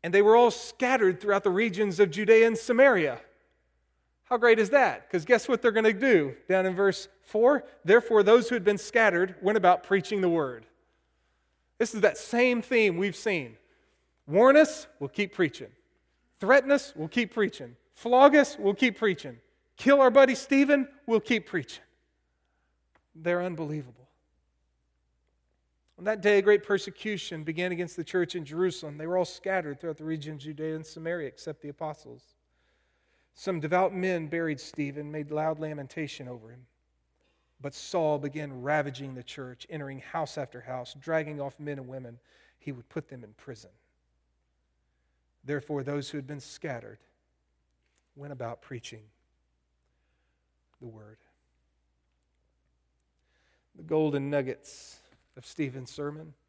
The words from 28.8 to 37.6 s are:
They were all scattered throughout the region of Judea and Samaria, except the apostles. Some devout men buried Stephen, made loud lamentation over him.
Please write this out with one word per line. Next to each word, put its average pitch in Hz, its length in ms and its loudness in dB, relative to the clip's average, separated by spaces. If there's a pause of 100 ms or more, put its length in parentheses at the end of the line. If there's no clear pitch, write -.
They 156 80 -10
were 175 100 -4
all 180 100 2
scattered 170 540 -6
throughout 160 180 -8
the 156 60 -16
region 156 300 -8
of 147 60 -14
Judea 156 360 -8
and 156 100 -12
Samaria, 165 420 -8
except 143 340 -14
the 147 80 -14
apostles. 143 680 -14 (1000)
Some 180 240 -8
devout 180 340 0
men 180 340 -4
buried 156 320 -6
Stephen, 147 520 -10
made 151 180 -10
loud 151 300 -4
lamentation 151 680 -12
over 117 220 -18
him. 123 160 -20 (960)